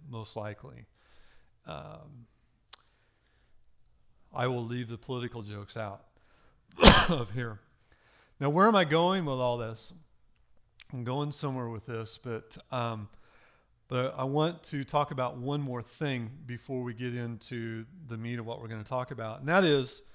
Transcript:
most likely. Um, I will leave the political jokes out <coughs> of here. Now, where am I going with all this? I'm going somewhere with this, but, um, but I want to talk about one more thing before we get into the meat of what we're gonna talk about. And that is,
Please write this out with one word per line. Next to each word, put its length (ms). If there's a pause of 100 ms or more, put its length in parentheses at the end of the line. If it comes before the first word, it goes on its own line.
(100)
most 260
likely. 500 (800)
Um, 600 (2000)
I 120
will 180
leave 240
the 100
political 440
jokes 340
out 280 (760)
<coughs> 300
of 220
here. 300 (760)
Now, 120
where 160
am 100
I 80
going 400
with 140
all 180
this? 380 (1000)
I'm 120
going 280
somewhere 380
with 160
this, 360
but, 340 (140)
um, 380 (800)
but 280
I 80
want 400
to 200
talk 260
about 280
one 240
more 200
thing 480 (160)
before 360
we 120
get 200
into 720 (220)
the 100
meat 200
of 80
what 140
we're 80
gonna 160
talk 260
about. 300
And 80
that 160
is, 380 (120)